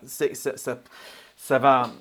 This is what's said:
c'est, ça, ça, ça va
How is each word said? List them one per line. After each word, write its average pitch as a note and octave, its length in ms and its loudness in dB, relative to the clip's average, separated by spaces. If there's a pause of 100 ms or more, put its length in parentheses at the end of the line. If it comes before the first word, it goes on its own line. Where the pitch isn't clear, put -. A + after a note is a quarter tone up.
c'est, - 300 -4
ça, - 220 -8
ça, B2 240 -8 (560)
ça C3+ 220 0
va B2+ 320 4 (100)